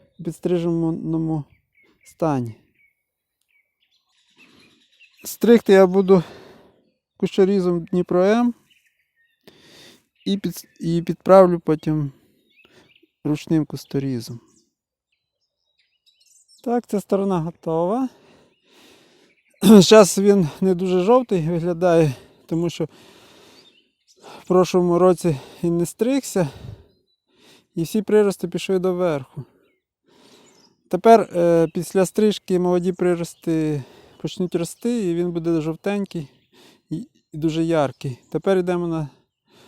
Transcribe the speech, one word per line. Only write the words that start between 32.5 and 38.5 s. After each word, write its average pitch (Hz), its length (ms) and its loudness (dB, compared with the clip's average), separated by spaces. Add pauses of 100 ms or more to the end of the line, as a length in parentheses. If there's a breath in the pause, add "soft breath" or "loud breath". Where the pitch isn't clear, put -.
молоді 180 340 0
прирости 165 920 -4 (400 loud breath)
почнуть - 320 -8
рости, 196 560 -6
і 170 40 -4
він 175 180 -4
буде 165 280 -4
жовтенький 170 680 -8 (640 loud breath)
і, 170 180 -10 (240)
і 156 60 -14
дуже 160 260 -4
яркий. 143 540 -4 (120)
Тепер 190 280 -2